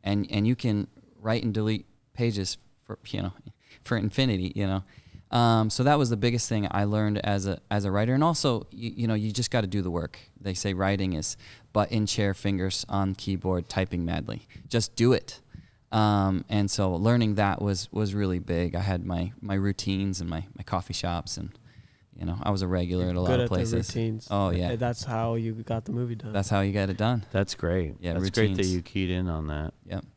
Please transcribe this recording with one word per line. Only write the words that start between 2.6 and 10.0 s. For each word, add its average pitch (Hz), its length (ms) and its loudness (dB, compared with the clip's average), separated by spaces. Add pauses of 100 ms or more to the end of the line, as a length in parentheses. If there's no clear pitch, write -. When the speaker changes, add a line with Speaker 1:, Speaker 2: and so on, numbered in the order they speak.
Speaker 1:
for, 107 120 -12 (120)
you 98 140 -4
know, 95 100 -4 (500)
for 120 140 0
infinity, 101 580 0
you 104 100 0
know. 95 180 0 (540)
Um, 113 320 6
so - 140 0
that 147 160 6
was 127 100 2
the 117 80 0
biggest 117 320 0
thing 107 220 0
I 101 140 2
learned 104 400 2
as 101 200 0
a, 98 140 -2 (100)
as 104 160 0
a 95 60 0
writer. 110 220 2
And 139 100 4
also, 151 480 0
you, 117 240 -8
you 117 120 -2
know, 110 80 2
you 107 180 -2
just 120 180 -2
gotta 110 160 0
do 98 140 -2
the 87 100 -2
work. 82 260 -4 (220)